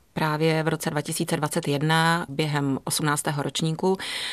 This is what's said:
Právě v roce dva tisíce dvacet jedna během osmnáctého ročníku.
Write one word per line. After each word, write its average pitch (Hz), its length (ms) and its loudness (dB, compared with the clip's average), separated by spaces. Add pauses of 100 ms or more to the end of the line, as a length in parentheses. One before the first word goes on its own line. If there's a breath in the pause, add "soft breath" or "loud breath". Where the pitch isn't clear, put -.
(140)
Právě 156 500 2
v 156 40 -4
roce 160 220 0
dva 147 120 0
tisíce 165 360 -2
dvacet 151 300 -2
jedna 160 640 4
během 143 540 0
osmnáctého 147 600 0
ročníku. 160 540 0 (360 loud breath)